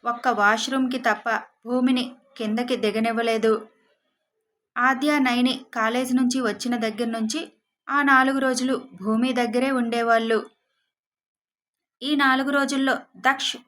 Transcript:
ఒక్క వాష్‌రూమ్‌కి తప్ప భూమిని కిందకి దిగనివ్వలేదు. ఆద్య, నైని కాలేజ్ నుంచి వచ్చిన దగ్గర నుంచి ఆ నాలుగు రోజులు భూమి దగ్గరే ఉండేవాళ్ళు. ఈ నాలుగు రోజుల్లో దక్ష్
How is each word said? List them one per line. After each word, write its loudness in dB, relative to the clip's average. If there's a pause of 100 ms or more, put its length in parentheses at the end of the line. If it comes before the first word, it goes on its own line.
ఒక్క -2
వాష్‌రూమ్‌కి 0
తప్ప -2 (340)
భూమిని 0 (300)
కిందకి -4
దిగనివ్వలేదు. 0 (1200)
ఆద్య, 2
నైని 2 (160)
కాలేజ్ -2
నుంచి 2
వచ్చిన -4
దగ్గర -4
నుంచి -4 (480)
ఆ -2
నాలుగు 4
రోజులు 0 (200)
భూమి 0
దగ్గరే 0
ఉండేవాళ్ళు. 2 (1600)
ఈ -6
నాలుగు 2
రోజుల్లో 0 (260)
దక్ష్ 0 (140)